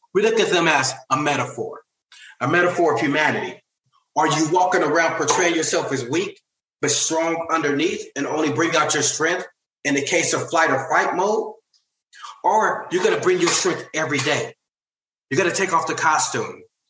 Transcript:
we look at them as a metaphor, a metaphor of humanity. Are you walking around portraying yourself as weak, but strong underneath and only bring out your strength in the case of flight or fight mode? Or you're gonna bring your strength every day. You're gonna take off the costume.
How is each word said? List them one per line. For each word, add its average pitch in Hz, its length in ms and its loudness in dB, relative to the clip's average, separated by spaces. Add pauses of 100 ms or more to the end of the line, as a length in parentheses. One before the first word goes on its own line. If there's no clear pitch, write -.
(140)
we 202 80 2
look 220 160 2
at 196 120 2
them 170 180 2
as 139 260 2 (160)
a 135 60 2
metaphor, 139 640 -4 (600)
a 123 80 0
metaphor 170 460 2
of 151 60 -2
humanity. 151 600 0 (560)
Are 156 120 4
you 151 220 0
walking 180 320 4
around 160 340 2
portraying 165 400 2
yourself 156 360 -2
as 120 160 -4
weak, 165 320 -4 (400)
but 139 120 -2
strong 165 580 -2
underneath 156 640 -2
and 143 120 -4
only 151 260 -2
bring 160 240 0
out 151 180 2
your 143 80 -2
strength 160 440 -2 (380)
in 143 100 0
the 135 80 0
case 165 300 0
of 135 160 -4
flight 160 220 2
or - 180 -2
fight 170 280 0
mode? 208 380 -2 (880)
Or 196 480 2
you're 185 120 2
gonna 190 160 2
bring 180 200 2
your 165 100 4
strength - 440 0
every 151 240 -2
day. 131 360 -2 (760)
You're 135 80 0
gonna 175 160 2
take 190 180 -2
off 165 160 0
the 156 60 -4
costume. 131 680 -2 (280)